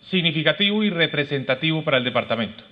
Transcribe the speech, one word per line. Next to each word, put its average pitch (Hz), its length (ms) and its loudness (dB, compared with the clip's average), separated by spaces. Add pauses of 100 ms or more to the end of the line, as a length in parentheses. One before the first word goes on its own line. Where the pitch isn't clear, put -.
significativo 175 800 0
y 202 40 4
representativo 147 920 0
para 143 140 2
el 123 80 0
departamento. 113 680 -2